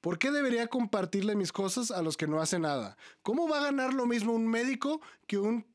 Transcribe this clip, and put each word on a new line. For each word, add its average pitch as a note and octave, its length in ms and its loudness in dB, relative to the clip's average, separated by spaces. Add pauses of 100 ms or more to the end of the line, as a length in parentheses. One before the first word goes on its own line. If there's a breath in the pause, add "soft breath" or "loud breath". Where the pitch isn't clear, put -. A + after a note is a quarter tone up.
¿Por E3+ 180 0
qué C4+ 100 2
debería B3 380 2
compartirle G#3 640 0
mis G3 160 0
cosas G3+ 400 -2
a F#3 100 -2
los D#3+ 160 -2
que D#3 120 -2
no D#3 120 0
hacen D#3+ 220 0
nada? C3 340 -2 (260 loud breath)
¿Cómo D#4 260 0
va D4+ 100 2
a C#4+ 60 0
ganar C4+ 280 0
lo B3+ 140 0
mismo A#3 280 2
un A3+ 120 2
médico C4 540 0 (260 loud breath)
que G3+ 120 -2
un A3 360 0